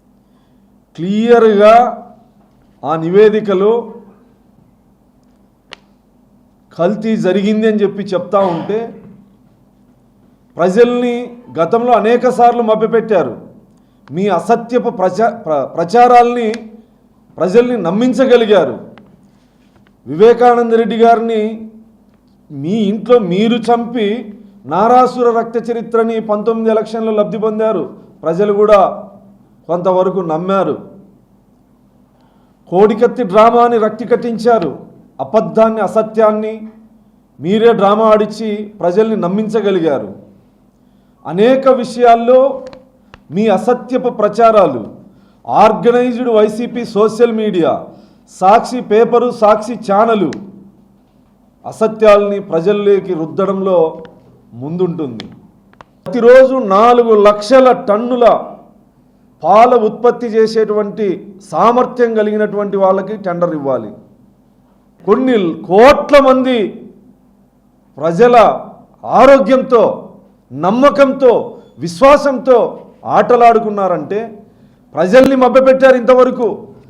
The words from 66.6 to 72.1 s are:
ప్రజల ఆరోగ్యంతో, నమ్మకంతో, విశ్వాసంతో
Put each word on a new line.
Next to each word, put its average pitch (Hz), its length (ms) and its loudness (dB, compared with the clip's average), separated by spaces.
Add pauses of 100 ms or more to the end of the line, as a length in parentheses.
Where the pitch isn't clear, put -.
ప్రజల 175 380 2 (720)
ఆరోగ్యంతో, 233 760 4 (680)
నమ్మకంతో, 262 800 2 (460)
విశ్వాసంతో 254 800 2 (480)